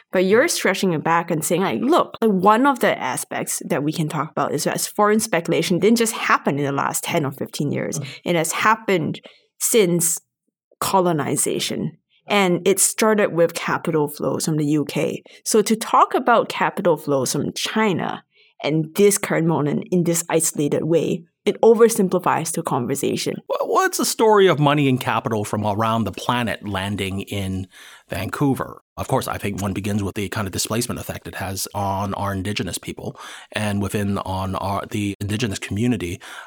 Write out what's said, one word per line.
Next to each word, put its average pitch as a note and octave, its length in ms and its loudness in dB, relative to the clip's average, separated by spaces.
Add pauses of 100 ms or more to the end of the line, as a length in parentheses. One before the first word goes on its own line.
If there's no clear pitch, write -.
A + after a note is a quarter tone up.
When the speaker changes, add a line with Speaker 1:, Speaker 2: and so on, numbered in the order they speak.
(100)
Speaker 1:
But F#3 140 2
you're A#3 240 4
stretching F#3+ 420 0
it D#3 120 0
back E3+ 280 0
and E3 140 -2
saying, F3 160 0
like, F3 200 -2
"Look, D4 400 2
like, A3+ 100 4
one G#3 340 6
of C4+ 140 2
the F#3 200 2
aspects - 680 -6
that C3+ 140 0
we D#3 100 0
can D3+ 160 -4
talk D3 220 -6
about C#3+ 220 -2
is D3 120 -2
that - 160 -2 (120)
foreign G#3 280 4
speculation E3 580 0
didn't A3+ 200 4
just A3+ 140 0
happen G#3+ 460 0
in C#3+ 60 0
the C#3 80 -2
last C#3 320 -2
ten E3 200 -2
or C3 60 -4
fifteen C3+ 400 -4
years. C3 260 -4
Speaker 2:
Mm-hmm. - 320 -8
Speaker 1:
It F3 60 2
has D#3+ 160 0
happened G3 720 0 (380)
since F3 600 2 (640)
colonization." - 1160 0 (300)
And F#3 400 2
it G3 120 4
started G#3+ 540 2
with E3 200 2
capital D3+ 540 -2
flows - 380 -4
from D#3+ 120 0
the D3+ 80 0
U D3 200 2
K. - 360 -4 (220)
So - 180 2
to G#3+ 140 2
talk C#4 400 2
about A#3+ 340 2
capital F3 480 0
flows C#3 360 0
from - 200 -2
China - 680 -2 (400)
and D#3 320 -2
this G3+ 240 6
current D#3+ 260 0
moment D3 460 0
in F3 140 2
this E3+ 220 -2
isolated D3+ 580 0
way, E3 380 0 (220)
it G3+ 160 -2
oversimplifies G#3+ 920 4
the E3 100 -4
conversation. A#2+ 720 -2 (120)
Speaker 2:
Well, - 220 -4
well, F#4 160 2
it's F#4 140 -2
a C4 60 0
story G#3+ 420 4
of D#3+ 100 4
money D3 320 4
and B2+ 100 2
capital A2+ 460 -2
from G#2 180 -2
around A2 420 0
the F#2+ 60 -4
planet A#2+ 560 -4
landing G2 540 -4
in F#2+ 460 -6 (420)
Vancouver. - 720 -4 (160)
Of E2+ 120 -6
course, B2+ 180 0
I - 100 -4
think F#2+ 240 -6
one G2 120 -2
begins G2+ 280 -2
with G2 140 -4
the G2+ 140 -4
kind G#2 180 -4
of F2+ 60 -10
displacement A2 460 -4
effect - 280 -12
it E2+ 80 -12
has F#2+ 400 -6
on G2 380 -2
our G2 180 -4
Indigenous G2 460 -4
people - 420 -12 (320)
and G#2 300 -2
within G2+ 380 -2
on F#2+ 360 -6
our, G2 340 -4
the G2+ 300 -4
Indigenous G#2 400 -4
community. G2+ 600 -2 (280)